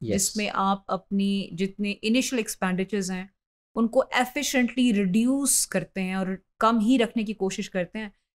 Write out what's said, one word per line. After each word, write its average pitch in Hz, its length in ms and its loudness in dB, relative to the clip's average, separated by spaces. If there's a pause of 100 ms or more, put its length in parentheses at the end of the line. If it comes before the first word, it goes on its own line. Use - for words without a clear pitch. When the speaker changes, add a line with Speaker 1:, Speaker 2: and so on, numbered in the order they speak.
Speaker 1:
यस। 120 100 -4
Speaker 2:
जिसमें 202 360 0
आप 196 400 0
अपनी 196 640 -2
जितने 196 380 -4
इनिशियल 240 500 0
एक्सपेंडिचर्स 190 720 -2
हैं, 185 240 -10 (400)
उनको 233 300 2 (100)
एफिशिएंटली 247 800 2
रिड्यूस 226 720 2
करते - 340 -4
हैं 185 160 -4
और 190 220 -4 (220)
कम 226 200 4
ही 240 160 4
रखने 226 280 0
की 214 80 -6
कोशिश 190 360 -4
करते 180 300 -6
हैं, 208 140 -10 (260)